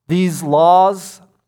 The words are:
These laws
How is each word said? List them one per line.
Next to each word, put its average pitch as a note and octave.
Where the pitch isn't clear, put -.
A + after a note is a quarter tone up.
These E3+
laws F3